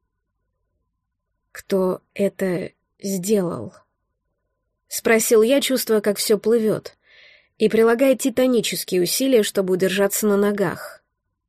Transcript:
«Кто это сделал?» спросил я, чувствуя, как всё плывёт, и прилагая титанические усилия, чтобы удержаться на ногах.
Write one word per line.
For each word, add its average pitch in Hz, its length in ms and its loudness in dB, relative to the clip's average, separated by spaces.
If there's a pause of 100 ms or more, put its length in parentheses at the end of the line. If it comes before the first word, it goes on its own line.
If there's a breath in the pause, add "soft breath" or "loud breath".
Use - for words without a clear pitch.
(1500)
«Кто 185 520 -2 (100)
это 190 600 -4 (280)
сделал?» 190 720 -4 (1160)
спросил 220 520 2
я, 269 180 2
чувствуя, 226 400 -2
как 202 180 -2
всё - 180 0
плывёт, 220 600 -2 (640 soft breath)
и 220 100 2
прилагая 233 480 4
титанические 233 840 0
усилия, 254 400 2
чтобы 190 320 -2
удержаться 196 520 0
на 202 100 2
ногах. 202 640 -2 (460)